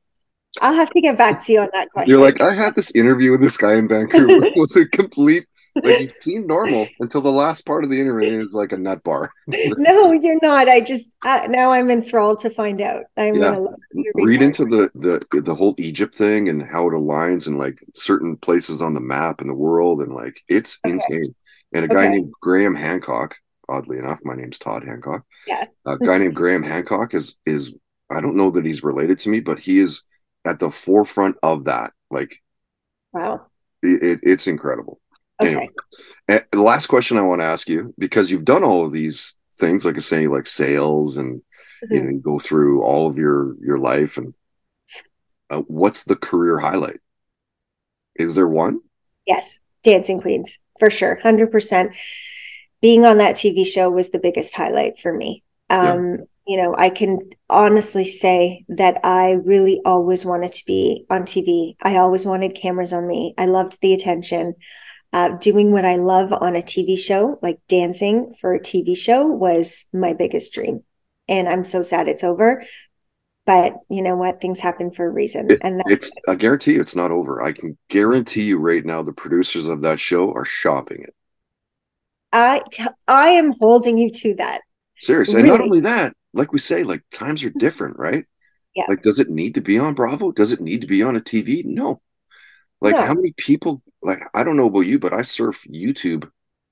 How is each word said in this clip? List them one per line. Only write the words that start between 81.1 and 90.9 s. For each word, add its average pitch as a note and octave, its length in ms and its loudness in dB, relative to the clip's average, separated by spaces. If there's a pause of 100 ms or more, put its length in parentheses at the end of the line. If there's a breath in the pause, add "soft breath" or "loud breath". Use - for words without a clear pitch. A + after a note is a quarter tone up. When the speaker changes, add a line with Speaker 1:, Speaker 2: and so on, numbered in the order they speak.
Speaker 1:
I A#3+ 380 4
t-, - 140 -8 (220)
I C4+ 220 6
am E4 320 4
holding A#3 360 6
you A3+ 140 2
to G#3+ 240 -4
that. - 280 -6 (340)
Speaker 2:
Serious. - 360 2
And - 140 8
not C4+ 120 8
Speaker 1:
Really? - 60 0
Speaker 2:
only F#3+ 160 4
that, G3 340 0 (180)
like C#3+ 200 -2
we - 60 0
say, F3 240 0
like, G2 200 -6 (100)
times D3+ 320 -8
are E3+ 60 -6
different, - 480 -2
right? F2+ 260 -4 (500)
Speaker 1:
Yeah. - 140 -6
Speaker 2:
Like, G2 140 -4
does G#2+ 180 2
it - 80 0
need E2 260 -6
to C3+ 60 -4
be G2+ 180 0
on D3 160 -2
Bravo? C3+ 380 -2
Does G#2 180 0
it - 100 -2
need E2 200 -6
to - 60 -12
be G2 160 0